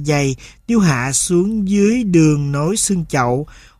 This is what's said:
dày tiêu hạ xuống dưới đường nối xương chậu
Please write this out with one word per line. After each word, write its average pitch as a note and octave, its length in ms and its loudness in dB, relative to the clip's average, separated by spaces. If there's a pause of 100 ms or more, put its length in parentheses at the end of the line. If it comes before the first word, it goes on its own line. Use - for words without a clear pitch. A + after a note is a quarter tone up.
dày C#3+ 300 0 (320)
tiêu A3+ 120 2
hạ C3+ 340 0
xuống F#3+ 560 0
dưới G#3 340 2
đường D#3 480 2
nối D#3 260 -2
xương F3+ 280 -2
chậu B2+ 420 -2 (320)